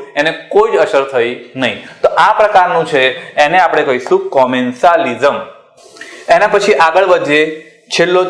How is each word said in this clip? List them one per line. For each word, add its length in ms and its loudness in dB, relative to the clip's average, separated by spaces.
એને 160 -2
કોઈ 400 0
જ 40 -2
અસર 280 0
થઈ 520 -4
નહીં. 280 -4
તો 80 0
આ 240 2
પ્રકારનું 520 2
છે, 180 0
એને 240 2
આપણે 220 2
કહીશું 480 0
કોમેન્સાલિઝમ. 1080 0
એના 180 4
પછી 260 2
આગળ 320 2
વધીએ. 380 2
છેલ્લો, 320 2